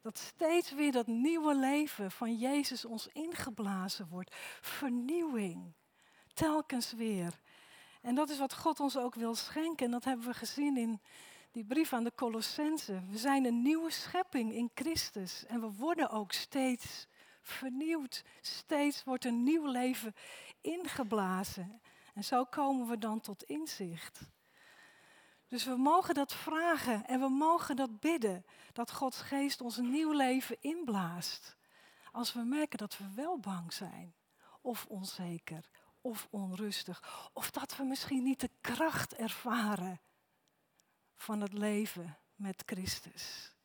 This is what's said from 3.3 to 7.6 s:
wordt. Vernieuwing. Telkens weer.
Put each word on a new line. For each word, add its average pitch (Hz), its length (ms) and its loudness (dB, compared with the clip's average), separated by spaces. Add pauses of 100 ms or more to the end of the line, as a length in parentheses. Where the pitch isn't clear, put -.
wordt. 180 280 -10 (260)
Vernieuwing. 240 1120 0 (600)
Telkens 302 580 2
weer. 208 500 -2 (600)